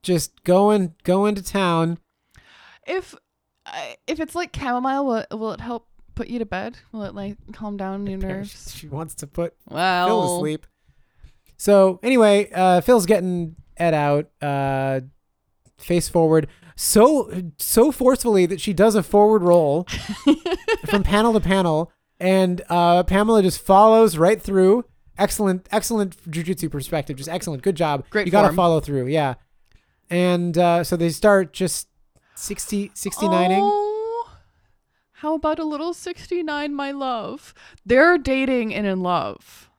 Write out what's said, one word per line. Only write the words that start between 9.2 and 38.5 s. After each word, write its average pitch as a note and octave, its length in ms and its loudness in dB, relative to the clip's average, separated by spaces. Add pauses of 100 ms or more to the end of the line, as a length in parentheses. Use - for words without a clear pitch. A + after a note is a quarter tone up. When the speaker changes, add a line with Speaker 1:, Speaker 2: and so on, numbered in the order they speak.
Speaker 1:
put E3+ 280 -6 (140)
Speaker 2:
Well. F3+ 380 0
Speaker 1:
Phil - 280 0
to F3 60 -4
sleep. D#3 260 -6 (920)
So F#3+ 460 4
anyway, G#3+ 500 4
uh, F#3 280 4
Phil's A#3 240 4
getting F3 500 -2 (220)
Ed E3+ 160 2
out, D3 360 0 (120)
uh, C3+ 600 -4 (760)
face F3 320 -2
forward, D#3+ 380 2 (280)
so, B3+ 560 4 (260)
so C4 340 2
forcefully A#3+ 560 2
that F3 120 -8
she G#3 140 -4
does G#3 220 4
a F#3+ 80 2
forward G#3 400 4
roll F3 420 4 (500)
Speaker 2:
<laughs> F#4 520 -6
Speaker 1:
from G3 160 0
panel G#3+ 300 2
to G#3+ 60 2
panel. E3+ 520 0 (300)
And, F#3 480 0
uh, F3 340 2
Pamela G#3 400 2
just F3+ 180 0
follows G#3+ 540 6
right F#3+ 260 2
through. G3 440 2 (320)
Excellent, F#3+ 540 -2
excellent G3+ 440 -4 (160)
jujitsu E3 400 -6
perspective. C#3+ 460 -8
Just C#3 120 -14
excellent. D#3+ 340 -8
Good F#3 120 -2
job. D3 360 -4
Speaker 2:
Great G#3 160 -2
Speaker 1:
You E3+ 40 -2
gotta G3+ 180 4
Speaker 2:
form. D#3+ 60 -2
Speaker 1:
follow E3+ 240 2
through. C3+ 280 -6
Yeah. C#3+ 260 -2 (760)
And, F3 480 0
uh, F3 260 2
so - 120 -2
they E3+ 140 0
start F#3+ 420 2
just - 360 -6 (480)
sixty, - 580 -8
sixty-nining. F#3 680 0
Speaker 2:
Oh, G#4+ 680 -2 (840)
how D4+ 220 -6
about D#4 240 -2
a D#4+ 60 -6
little D4+ 280 -6
sixty-nine, D#4 840 -8
my C#4 160 -6
love? C4 600 -8 (320)
They're D4+ 320 6
dating C4 560 -2